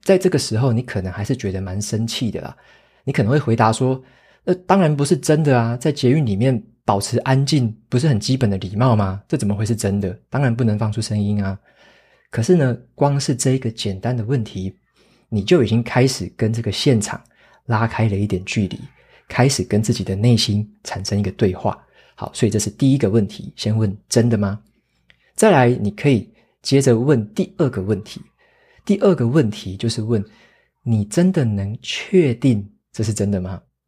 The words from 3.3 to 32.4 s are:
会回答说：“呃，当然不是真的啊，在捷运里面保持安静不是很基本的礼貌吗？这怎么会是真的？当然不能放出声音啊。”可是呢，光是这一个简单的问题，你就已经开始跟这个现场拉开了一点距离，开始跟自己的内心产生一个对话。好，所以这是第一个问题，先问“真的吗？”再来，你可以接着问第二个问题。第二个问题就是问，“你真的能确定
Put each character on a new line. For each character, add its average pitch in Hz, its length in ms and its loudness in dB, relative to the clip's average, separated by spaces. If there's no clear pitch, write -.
会 147 80 2
回 117 160 0
答 113 180 4
说 131 300 -2
：“呃， 180 100 0
当 196 140 4
然 151 140 4
不 143 100 0
是 165 120 2
真 156 260 2
的 135 180 4
啊， 117 160 -2
在 147 160 -2
捷 131 180 0
运 151 140 2
里 104 100 0
面 117 280 0
保 101 160 0
持 120 180 -2
安 135 260 0
静 123 300 0
不 127 100 0
是 156 100 2
很 120 100 4
基 127 180 -2
本 123 120 0
的 98 100 0
礼 95 160 -10
貌 120 220 2
吗？ 98 320 -2
这 160 80 -2
怎 113 100 -2
么 101 80 0
会 107 100 -4
是 113 120 -2
真 101 240 -2
的？ 90 180 -6
当 135 120 -2
然 120 120 2
不 127 100 -2
能 104 140 0
放 107 120 -2
出 110 100 -6
声 107 200 -4
音 101 240 -2
啊。” 95 140 -6
可 113 120 -4
是 180 120 4
呢， 131 220 2
光 143 240 0
是 139 160 -2
这 131 180 0
一 131 60 0
个 123 120 -4
简 98 280 -6
单 123 180 -4
的 113 80 -4
问 123 180 -2
题， 95 320 -8
你 104 140 -2
就 156 200 4
已 104 60 0
经 113 140 2
开 123 240 2
始 95 300 -4
跟 110 160 0
这 113 100 -4
个 104 100 -4
现 123 280 2
场 - 220 -8
拉 113 200 0
开 113 220 0
了 101 80 -2
一 101 100 0
点 92 180 -2
距 101 240 -2
离， - 120 -10
开 127 200 2
始 123 140 -2
跟 104 200 0
自 120 100 0
己 107 100 -2
的 95 120 -6
内 113 220 4
心 104 300 0
产 95 200 -10
生 101 140 -2
一 101 40 0
个 98 100 -2
对 98 200 0
话。 - 260 -4
好， - 200 -12
所 - 120 0
以 104 40 2
这 107 80 0
是 104 120 -2
第 135 220 2
一 139 60 2
个 110 100 0
问 101 180 2
题， - 300 -14
先 110 200 -2
问 107 180 0
“真 120 200 2
的 113 80 2
吗？” 101 240 -2
再 220 140 6
来， 127 180 6
你 104 240 0
可 - 180 0
以 107 220 0
接 135 200 2
着 123 160 4
问 127 340 2
第 - 260 -6
二 147 120 2
个 101 100 -6
问 101 220 -2
题。 - 180 -16
第 202 140 0
二 190 160 4
个 127 120 -2
问 170 240 2
题 - 260 -10
就 117 120 -4
是 113 140 -4
问 107 200 0
，“你 110 220 0
真 175 260 2
的 165 140 0
能 104 360 -2
确 156 540 0
定 113 320 0